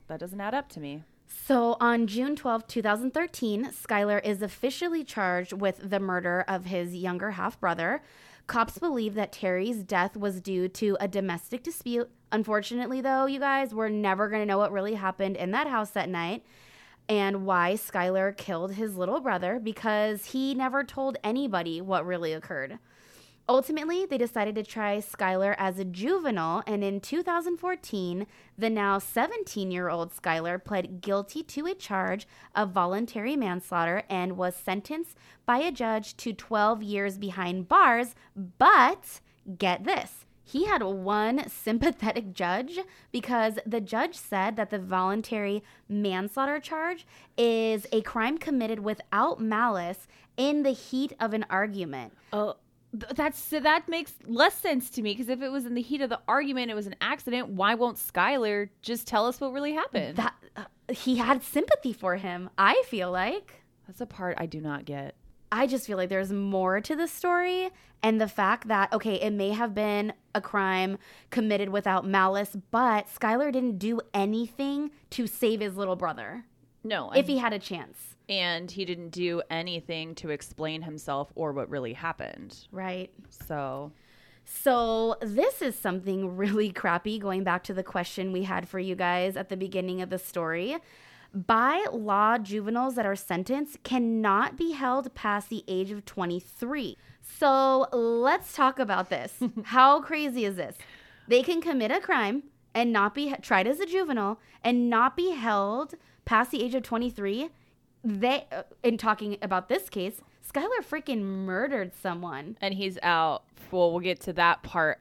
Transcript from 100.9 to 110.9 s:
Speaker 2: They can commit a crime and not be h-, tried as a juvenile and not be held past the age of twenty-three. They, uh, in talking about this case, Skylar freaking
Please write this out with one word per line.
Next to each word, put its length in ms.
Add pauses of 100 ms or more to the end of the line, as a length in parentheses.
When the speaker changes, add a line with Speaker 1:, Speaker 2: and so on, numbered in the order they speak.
Speaker 2:
They 160
can 180
commit 300
a 100
crime 420 (300)
and 180
not 220
be 160
h-, 120
tried 260
as 120
a 60
juvenile 540 (240)
and 260
not 260
be 160
held 640 (300)
past 260
the 100
age 140
of 80
twenty-three. 640 (540)
They, 480
uh, 120 (200)
in 140
talking 440
about 280
this 200
case, 320 (300)
Skylar 320
freaking 380